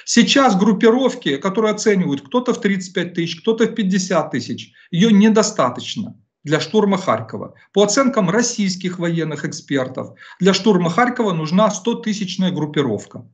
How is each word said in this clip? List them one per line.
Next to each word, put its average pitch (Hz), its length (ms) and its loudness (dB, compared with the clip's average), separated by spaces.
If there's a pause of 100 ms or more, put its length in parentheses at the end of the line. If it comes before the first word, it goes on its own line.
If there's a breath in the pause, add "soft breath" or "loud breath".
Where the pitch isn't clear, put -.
Сейчас 240 520 4
группировки, 220 800 2
которые 214 360 -2
оценивают 185 500 0
кто-то 247 320 -2
в 240 60 -8
тридцать 196 340 -4
пять 175 200 -6
тысяч, 170 260 -6
кто-то 226 240 0
в 226 100 -2
пятьдесят 185 560 -2
тысяч, - 420 -8 (200 soft breath)
её 190 180 4
недостаточно 196 1040 2 (300)
для 147 160 -2
штурма 202 360 0
Харькова. 113 580 -6 (180 soft breath)
По 196 100 4
оценкам 208 480 2
российских 185 720 -2
военных 165 440 -4
экспертов, 131 680 -6 (280 loud breath)
для 190 140 4
штурма 185 360 2
Харькова 240 420 0
нужна 170 380 2
стотысячная 214 800 -4
группировка. 143 800 -4